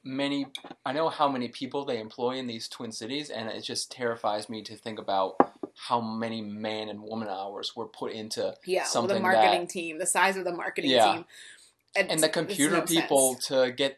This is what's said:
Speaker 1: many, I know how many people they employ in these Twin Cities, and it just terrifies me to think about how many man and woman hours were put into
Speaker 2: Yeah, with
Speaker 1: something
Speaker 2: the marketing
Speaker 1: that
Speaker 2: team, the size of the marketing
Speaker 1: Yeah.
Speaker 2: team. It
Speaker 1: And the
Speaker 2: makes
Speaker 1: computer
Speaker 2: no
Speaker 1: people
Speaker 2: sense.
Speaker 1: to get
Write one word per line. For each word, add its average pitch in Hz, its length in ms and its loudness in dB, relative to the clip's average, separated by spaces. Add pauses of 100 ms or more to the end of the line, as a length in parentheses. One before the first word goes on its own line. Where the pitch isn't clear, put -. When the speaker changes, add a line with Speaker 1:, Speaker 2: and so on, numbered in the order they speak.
Speaker 1:
many, 139 420 -2 (400)
I 135 60 -2
know 156 180 0
how 151 180 2
many 127 200 0
people 127 360 -6
they 131 160 -4
employ 123 360 -4
in 131 120 -6
these 113 200 -8
Twin 117 240 -10
Cities, 135 400 -8
and 113 180 -6
it 104 120 -8
just - 300 -6
terrifies 117 580 -2
me 110 140 -8
to 107 120 -14
think 110 240 -10
about 98 360 0 (520)
how 120 140 2
many 113 400 -4
man 107 480 -6
and 104 120 -10
woman 110 280 -6
hours 98 460 -8
were 113 120 -8
put - 240 -8
into 110 440 -6 (100)
Speaker 2:
Yeah, 180 160 0
with - 80 -4
Speaker 1:
something 185 260 2
Speaker 2:
the 190 60 2
marketing 190 400 6
Speaker 1:
that 175 80 -6
Speaker 2:
team, 165 280 -8
the 180 80 -4
size 190 320 2
of 190 60 -4
the 175 100 -2
marketing 165 380 -2
Speaker 1:
Yeah. 110 220 8
Speaker 2:
team. 85 120 -6 (680)
It 196 160 2
Speaker 1:
And 160 120 0
the 156 60 6
Speaker 2:
makes 156 60 -2
Speaker 1:
computer 160 440 2
Speaker 2:
no 165 60 4
Speaker 1:
people 151 500 4
Speaker 2:
sense. - 140 -6
Speaker 1:
to 131 260 4
get 139 240 -2